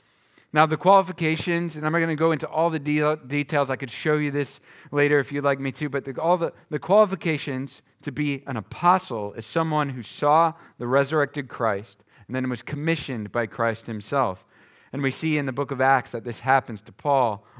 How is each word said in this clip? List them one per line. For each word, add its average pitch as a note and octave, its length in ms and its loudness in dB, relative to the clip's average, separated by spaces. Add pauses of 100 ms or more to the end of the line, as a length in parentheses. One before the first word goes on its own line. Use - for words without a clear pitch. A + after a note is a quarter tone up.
(520)
Now, D#3 140 6
the D3+ 100 0
qualifications, E3+ 1000 2
and D3+ 100 -4
I'm D#3 60 0
not E3+ 80 2
gonna E3 140 0
go E3 160 2
into D#3 180 -2
all E3 220 0
the D#3+ 80 -2
de-, D3+ 380 0 (100)
details. C#3+ 440 0
I B2+ 60 -2
could A#2+ 140 -8
show D3+ 260 0
you D3 140 0
this C#3 300 -4 (320)
later D3 260 4
if C#3 140 -2
you'd C#3+ 120 -2
like C#3 140 2
me C3+ 140 -4
to, D3 160 -6
but C3 160 -4
the, C#3 160 -8
all E3+ 160 2
the, E3 160 -2 (160)
the D3 100 -4
qualifications E3 1040 0 (200)
to C#3+ 100 -8
be C#3+ 340 -2
an C3 100 -6
apostle A2+ 760 0
is A2 140 -10
someone D#3 440 0
who B2+ 120 -8
saw D#3 500 4 (260)
the B2 80 -6
resurrected C#3 640 2
Christ G#2+ 560 -4 (220)
and B2+ 100 -6
then B2+ 120 -4
was B2 140 -6
commissioned C#3+ 720 -4
by A#2 140 0
Christ A#2 400 -2
himself. A2 580 -2 (480)
And C#3 100 -6
we C3+ 100 0
see D#3 260 -2
in C#3 80 -2
the C3 60 -4
book C#3 180 -4
of C3 100 -2
Acts C3 300 2
that A2+ 140 -6
this A#2 160 -8
happens C3 420 0
to - 100 -20
Paul B2+ 540 0 (140)